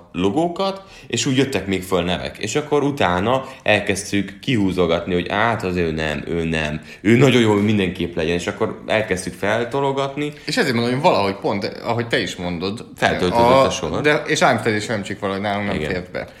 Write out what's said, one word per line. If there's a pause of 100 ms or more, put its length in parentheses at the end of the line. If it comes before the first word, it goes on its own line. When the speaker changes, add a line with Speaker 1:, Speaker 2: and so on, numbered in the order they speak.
(120)
Speaker 1:
logókat, (240)
és
úgy
jöttek
még
föl
nevek.
És
akkor
utána (200)
elkezdtük
kihúzogatni,
hogy
„át
az
ő
nem,
ő
nem. (200)
Ő
nagyon
jó,
hogy
mindenképp
legyen.”
És
akkor
elkezdtük
feltologatni. (140)
Speaker 2:
És
ezért
mondom,
hogy
valahogy
pont, (180)
ahogy
te
is
mondod, (100)
Speaker 1:
Feltöltődött
Speaker 2:
a,
Speaker 1:
a
sor.
Speaker 2:
de,
és
Armstead
és
Ramczyk
valahogy
nálunk
nem
Speaker 1:
Igen.
Speaker 2:
fért
be. (120)